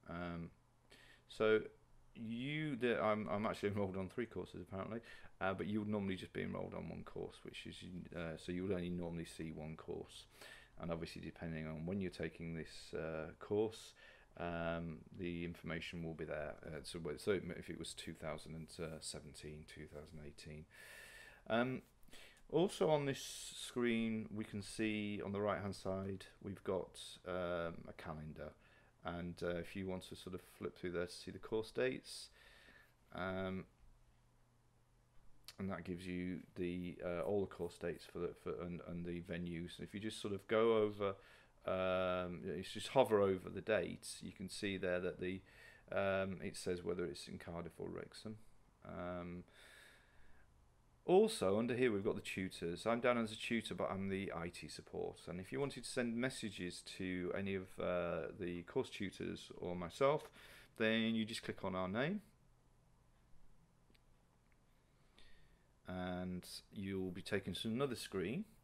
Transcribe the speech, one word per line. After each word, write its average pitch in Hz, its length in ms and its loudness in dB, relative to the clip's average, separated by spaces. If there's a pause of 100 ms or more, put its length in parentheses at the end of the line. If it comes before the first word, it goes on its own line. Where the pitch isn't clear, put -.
Um, 85 400 -4 (800)
so 110 320 8 (520)
you, 131 640 -2
the, 113 260 4
I'm, 107 280 4
I'm 101 160 2
actually 101 240 2
enrolled 101 260 2
on 95 140 0
three 120 160 -2
courses 90 360 -6
apparently, 98 380 -4 (400)
uh, 95 140 4
but 90 140 0
you 107 120 2
would 107 80 0
normally 98 300 2
just - 160 -10
be 98 80 -2
enrolled 92 340 -2
on 50 140 -4
one 50 140 -8
course, - 400 -8
which - 220 -10
is, 87 120 -8 (360)
uh, 82 220 -2
so - 160 -6
you 90 120 0
would 98 100 2
only 87 160 0
normally 85 360 -2
see 80 260 -6
one 80 260 -6
course. - 480 -8 (560)
And 85 100 -2
obviously, 85 300 -2
depending 82 440 -4
on 80 200 -4
when 98 160 0
you're 90 100 0
taking 82 440 -4
this, - 380 -8
uh, 80 460 -2
course, - 540 0 (440)
um, 85 600 0 (200)
the 87 280 -2
information 85 580 -4
will 82 100 -4
be 78 120 -4
there. 76 300 -2 (120)
Uh, 78 160 -6
so, - 160 -6 (180)
so 98 220 4 (180)
if - 120 -10
it 82 100 -6
was 82 140 -6
two - 200 -8
thousand 78 420 -6
and 80 120 -8 (320)
seventeen, 76 640 -10 (100)
two 76 140 -12
thousand 76 400 -12
eighteen. 78 380 -12 (840)
Um, 120 340 4 (680)
also 170 400 6
on 143 140 6
this - 500 -4 (100)
screen, 113 680 4
we 107 140 -2
can 104 160 -6
see 104 640 0
on 101 60 0
the 101 100 2
right-hand 101 340 2
side, 95 500 -2 (180)
we've 98 200 -6
got, - 360 0 (280)
um, 87 460 0 (160)
a - 80 -12
calendar. 78 540 -8 (520)
And, 87 380 -2
uh, 87 140 2
if 85 200 -4
you 95 120 -2
want 92 220 -4
to - 60 -8
sort 90 200 -8
of 87 60 -8 (140)
flip 98 220 -4
through 87 140 -2
there 87 160 2
to - 40 -8
see - 200 -8
the 95 80 -10
course - 320 0
dates, - 580 0 (840)
um, 95 500 -2 (1900)
and 98 140 0
that 87 140 -4
gives 90 200 -4
you 90 360 0 (140)
the, 90 480 -2
uh, 87 180 0
all 101 200 4
the 92 60 0
course - 320 -4
dates 85 260 -2
for - 140 -8
the, 85 100 0 (140)
for, 80 180 -2
and, 87 260 -4
and 87 200 -4
the 87 140 -2
venues. 87 580 -4
If 87 160 -8
you 101 40 -2
just 107 220 -4
sort 101 140 0
of - 120 -8
go 113 300 8
over, 101 380 4 (500)
um, 92 800 4
it's 90 260 -2
just - 180 -6
hover 110 320 8
over 95 280 6
the 92 100 -4
dates, 90 600 0
you 90 100 -6
can 92 180 -8
see 98 280 0
there 90 220 2
that 90 200 0
the, 95 220 0 (500)
um, 95 520 4
it 95 120 -4
says 90 280 0
whether 90 220 0
it's 71 220 -6
in - 120 -8
Cardiff 85 400 -8
or 95 100 -4
Wrexham. 87 460 -8 (520)
Um, 87 580 -6 (1600)
also 175 520 8
under 120 160 2
here 123 160 8
we've 98 120 2
got 104 120 4
the 98 60 -4
tutors. 87 640 -2
I'm 120 120 6
down 123 200 6
as 110 120 0
a 107 40 -6
tutor, 110 400 0
but - 160 2
I'm 98 180 0
the 98 260 0
I 85 140 -2
T - 180 -10
support. 87 600 -6
And 87 120 -4
if 95 120 -8
you 131 80 -2
wanted 131 240 -2
to - 80 -8
send 120 260 2
messages 104 640 -2 (160)
to 90 400 0
any 98 160 0
of, 92 120 -2 (140)
uh, 87 500 2 (100)
the 87 240 -2
course - 260 -2
tutors 90 640 -4
or 90 200 -2
myself, 135 480 4 (560)
then 113 340 6
you 110 100 4
just 110 200 -4
click - 200 -4
on 92 120 0
our 92 120 2
name. 143 340 0 (3750)
And 90 560 -2 (300)
you'll 95 380 0
be 92 100 -6
taken 98 320 0
to - 140 -2
another 120 280 2
screen. 101 500 -2 (180)